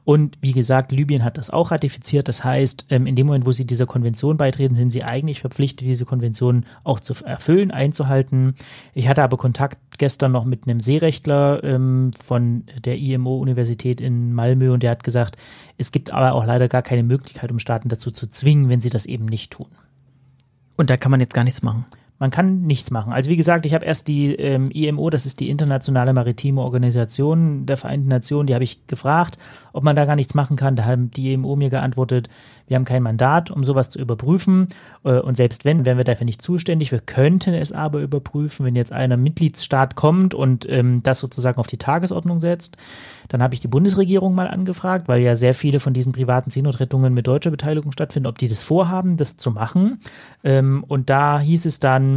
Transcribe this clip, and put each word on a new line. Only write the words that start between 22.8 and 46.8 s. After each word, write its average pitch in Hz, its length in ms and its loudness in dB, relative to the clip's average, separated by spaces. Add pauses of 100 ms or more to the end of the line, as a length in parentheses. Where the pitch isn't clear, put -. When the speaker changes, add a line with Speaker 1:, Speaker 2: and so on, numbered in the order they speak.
Speaker 1:
machen. 117 220 -4
Also 135 180 0
wie 175 60 2
gesagt, 165 280 2
ich 151 100 0
habe 160 100 0
erst 160 240 -4
die, 143 260 0
ähm, 135 400 -2
I 151 140 0
M 147 100 -2
O, 156 100 -2
das 151 160 -2
ist 135 140 -10
die 131 120 -4
Internationale 135 640 0
Maritime 131 500 0
Organisation 127 1000 2
der 135 120 -2
Vereinten 135 320 -2
Nationen, 139 400 0
die 123 60 2
habe 127 100 0
ich - 240 -8
gefragt, 160 500 -2 (340)
ob 131 120 -4
man 147 100 4
da 147 100 4
gar 147 120 0
nichts 139 180 -2
machen 143 220 0
kann. 135 180 0
Da 113 100 0
haben 123 280 0
die 131 180 -4
I 135 40 0
M 131 100 -2
O 139 100 -2
mir 143 160 0
geantwortet, 127 580 -2 (380)
wir 131 80 -2
haben 127 100 2
kein 123 200 0
Mandat, 135 480 2
um 143 100 -2
sowas 131 260 2
zu - 120 -12
überprüfen. 175 680 2 (380)
Äh, 127 160 4
und 127 160 -2
selbst 123 280 0
wenn, 147 220 2
wären 127 100 2
wir 127 60 2
dafür 123 220 0
nicht 117 180 -4
zuständig. 165 480 -2
Wir 120 80 0
könnten 170 560 2
es 156 160 -4
aber 147 300 -4
überprüfen, 143 680 -4
wenn 123 80 0
jetzt 120 160 0
einer 131 260 0
Mitgliedsstaat 135 800 0
kommt 180 400 2
und, 131 340 0
ähm, 123 360 2
das 131 160 0
sozusagen 123 400 -4
auf - 80 -4
die 117 100 -10
Tagesordnung 175 600 -2
setzt. 170 360 -4 (520)
Dann 123 140 0
habe 127 120 0
ich 120 60 -6
die - 80 -6
Bundesregierung 190 680 2
mal 185 140 0
angefragt, 185 580 -4
weil 123 140 4
ja 120 160 4
sehr 123 180 4
viele 143 240 0
von 131 160 0
diesen 127 180 -2
privaten 123 380 0
Seenotrettungen 131 640 0